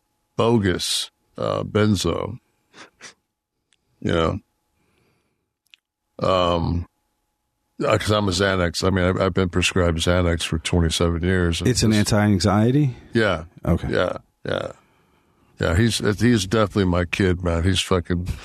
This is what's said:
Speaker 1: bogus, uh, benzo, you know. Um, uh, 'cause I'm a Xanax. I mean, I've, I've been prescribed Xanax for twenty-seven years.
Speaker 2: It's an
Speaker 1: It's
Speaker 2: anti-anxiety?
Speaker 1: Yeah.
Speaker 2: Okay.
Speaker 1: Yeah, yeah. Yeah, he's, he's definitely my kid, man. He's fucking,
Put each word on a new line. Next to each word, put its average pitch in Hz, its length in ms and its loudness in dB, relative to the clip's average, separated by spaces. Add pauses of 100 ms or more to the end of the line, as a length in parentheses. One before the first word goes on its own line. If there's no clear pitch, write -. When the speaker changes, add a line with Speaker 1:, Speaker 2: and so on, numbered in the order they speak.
(360)
Speaker 1:
bogus, 110 760 0 (280)
uh, 113 240 -4
benzo, 95 760 -2 (1600)
you 101 120 -2
know. 85 280 0 (1800)
Um, 87 720 0 (960)
uh, 110 140 2
'cause - 120 -2
I'm 104 160 2
a 95 60 0
Xanax. 92 500 0
I 92 60 2
mean, 92 160 2
I've, 95 160 2
I've 95 140 0
been 95 160 0
prescribed 87 480 0
Xanax 87 460 0
for 78 140 -4
twenty-seven 85 640 0
years. 87 380 0
Speaker 2:
It's 113 220 0
an 110 100 2
Speaker 1:
It's 104 180 2
Speaker 2:
anti-anxiety? 107 840 2 (160)
Speaker 1:
Yeah. 95 320 0 (220)
Speaker 2:
Okay. - 240 0
Speaker 1:
Yeah, - 260 -2 (300)
yeah. - 260 -6 (880)
Yeah, 85 160 0
he's, 110 220 2
he's 107 480 2
definitely 104 400 0
my 87 180 0
kid, 90 400 0
man. 85 200 0
He's 92 160 2
fucking, 90 480 -2 (160)